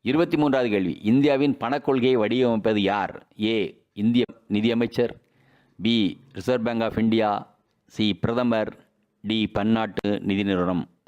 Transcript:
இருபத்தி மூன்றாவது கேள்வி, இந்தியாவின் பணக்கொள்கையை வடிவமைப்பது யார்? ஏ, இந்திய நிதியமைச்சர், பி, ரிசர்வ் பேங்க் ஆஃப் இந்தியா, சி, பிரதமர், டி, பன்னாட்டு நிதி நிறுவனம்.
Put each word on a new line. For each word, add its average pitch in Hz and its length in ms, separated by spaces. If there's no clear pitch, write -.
இருபத்தி 160 360
மூன்றாவது 135 340
கேள்வி, 95 320
இந்தியாவின் 139 540
பணக்கொள்கையை 131 600
வடிவமைப்பது 110 600
யார்? 98 500
ஏ, 107 520
இந்திய 117 320
நிதியமைச்சர், 117 720
பி, 107 380
ரிசர்வ் 117 320
பேங்க் 117 180
ஆஃப் 110 160
இந்தியா, 110 600
சி, 107 280
பிரதமர், 113 760
டி, 107 260
பன்னாட்டு 107 760
நிதி 98 220
நிறுவனம். 90 480